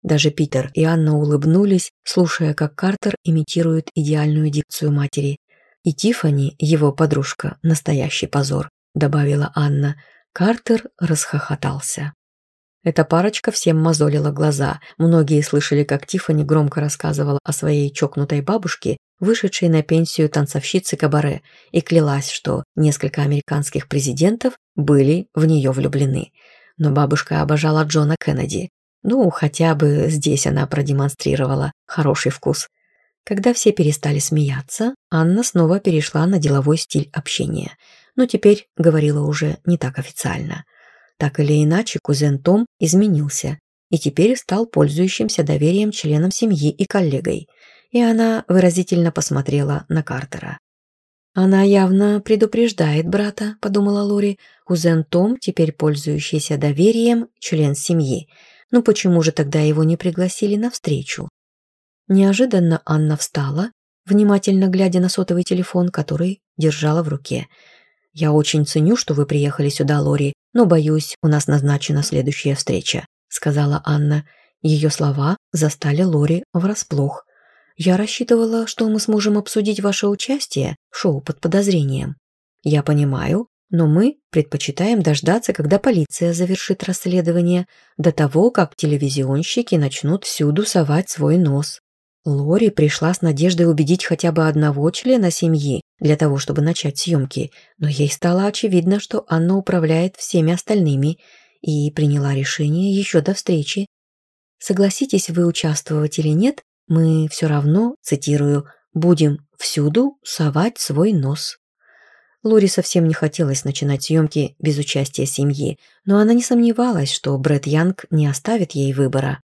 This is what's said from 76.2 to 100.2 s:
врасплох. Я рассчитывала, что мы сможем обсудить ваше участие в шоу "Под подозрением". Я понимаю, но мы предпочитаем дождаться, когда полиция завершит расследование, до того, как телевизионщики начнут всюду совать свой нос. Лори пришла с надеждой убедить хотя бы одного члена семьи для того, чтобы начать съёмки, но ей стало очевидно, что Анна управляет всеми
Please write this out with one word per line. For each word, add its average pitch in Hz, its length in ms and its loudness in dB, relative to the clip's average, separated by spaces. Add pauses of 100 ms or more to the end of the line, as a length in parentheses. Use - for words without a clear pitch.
врасплох. 170 720 -4 (500)
Я 180 200 2
рассчитывала, 226 720 0
что 220 220 -2
мы 214 100 0
сможем 208 400 2
обсудить 208 420 -2
ваше 202 280 0
участие 202 640 -4 (160)
в - 80 -14
шоу 143 220 0
"Под - 200 -10
подозрением". 151 760 0 (460)
Я 147 200 2
понимаю, 147 640 0 (220)
но 165 180 2
мы 208 300 2 (120)
предпочитаем 170 720 -2
дождаться, 160 500 0
когда 160 280 0
полиция 170 520 0
завершит 180 520 -2
расследование, 175 840 0 (300)
до 156 160 2
того, 156 400 2
как - 240 -2
телевизионщики 143 1000 -2
начнут 147 500 -2
всюду 151 400 0
совать 156 460 0
свой 156 280 0
нос. 147 420 0 (440)
Лори 160 460 0
пришла 156 420 0
с - 80 -4
надеждой 165 480 2
убедить 156 360 2
хотя 170 280 -2
бы 156 140 2
одного 151 440 0
члена 233 400 0
семьи 151 520 0 (160)
для 151 180 2
того, 143 220 0
чтобы 143 240 -2
начать 156 360 -2
съёмки, 139 520 -2 (260)
но 151 120 -2
ей 143 220 0
стало 180 360 0
очевидно, 196 520 0
что - 300 -6
Анна 170 280 2
управляет 175 600 0
всеми 165 360 0